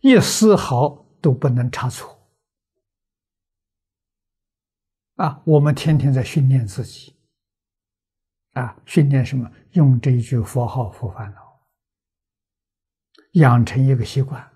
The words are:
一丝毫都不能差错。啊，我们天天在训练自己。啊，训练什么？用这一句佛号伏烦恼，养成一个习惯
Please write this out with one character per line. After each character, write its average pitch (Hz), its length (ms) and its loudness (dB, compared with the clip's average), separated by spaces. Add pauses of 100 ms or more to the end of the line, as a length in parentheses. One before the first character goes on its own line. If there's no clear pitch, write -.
一 262 180 6
丝 214 380 2
毫 139 480 -4 (160)
都 143 120 2
不 131 140 -2
能 123 240 -2
差 127 180 -6
错。 - 300 -18 (3000)
啊， 151 300 -6
我 156 120 4
们 143 160 2
天 151 240 0
天 139 160 0
在 131 80 0
训 135 280 0
练 127 180 0
自 101 160 -12
己。 - 340 -20 (1400)
啊， 123 300 -10
训 147 240 0
练 135 160 2
什 135 120 -6
么？ 120 120 -8 (220)
用 135 300 4
这 139 100 0
一 120 100 2
句 117 200 -4
佛 120 260 -4
号 113 240 -6
伏 - 200 -12
烦 101 220 -14
恼， - 360 -20 (1600)
养 123 320 4
成 127 160 -4
一 135 140 2
个 117 80 -4
习 - 180 -4
惯 135 340 -10